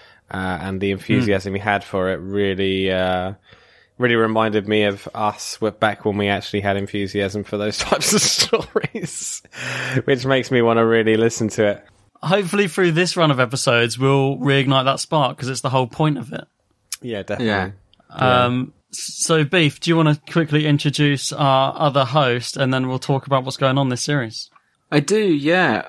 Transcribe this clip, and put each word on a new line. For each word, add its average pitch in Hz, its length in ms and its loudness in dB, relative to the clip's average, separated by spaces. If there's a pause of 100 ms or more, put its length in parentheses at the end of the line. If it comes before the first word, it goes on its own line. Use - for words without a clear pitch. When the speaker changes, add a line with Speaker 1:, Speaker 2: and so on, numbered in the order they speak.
(300)
Speaker 1:
Uh, 92 300 -6
and 95 220 -6
the 98 80 0
enthusiasm 98 640 0
Speaker 2:
Hmm. 98 40 -4
Speaker 1:
he 98 40 -6
had 101 220 0
for 95 280 -2
it 92 100 -2
really, 95 720 0
uh, 92 400 0 (640)
really 123 200 2
reminded 110 520 0
me 107 160 2
of 101 300 -2
us 107 400 -6
w-, 107 180 -2
back 107 320 -2
when 104 140 -2
we 101 100 0
actually 101 320 -4
had 98 160 0
enthusiasm 101 640 -4
for 104 140 -8
those 104 220 -4
<laughs> - 0 -
types - 340 0
of 220 80 4
stories, - 1200 -4 (640)
which 131 220 0
makes 131 240 0
me 123 120 4
wanna 117 240 4
really 110 300 4
listen 113 320 2
to 107 180 2
it. 101 180 -2 (380)
Speaker 2:
Hopefully 196 460 0
through 175 240 2
this 175 240 0
run 165 140 4
of 127 100 2
episodes, 120 580 0
we'll 135 400 2
reignite 135 460 2
that 135 160 0
spark 143 380 0
'cause 123 100 -8
it's 131 120 -6
the 135 100 -4
whole 131 160 2
point 151 320 0
of 110 140 -14
it. - 120 -10 (580)
Speaker 1:
Yeah, 110 200 -6
definitely. 104 240 -4
Speaker 3:
Yeah. 98 240 0 (480)
Speaker 1:
Yeah. 123 260 4
Speaker 2:
Um, 123 280 -2 (200)
s-, - 260 -12
so, 160 260 2
Beef, 156 360 0
do 165 100 -2
you 165 60 4
wanna 151 240 4 (100)
quickly 151 360 0
introduce 147 640 0
our 135 460 2
other 139 260 2
host 123 520 0
and 131 160 0
then 131 160 0
we'll 127 100 -2
talk 135 280 -2
about 135 180 0
what's 131 120 -8
going 135 220 2
on 135 120 2
this 120 120 -4
series? 131 480 -4 (400)
Speaker 3:
I 151 100 4
do, 196 200 2
yeah. 160 680 2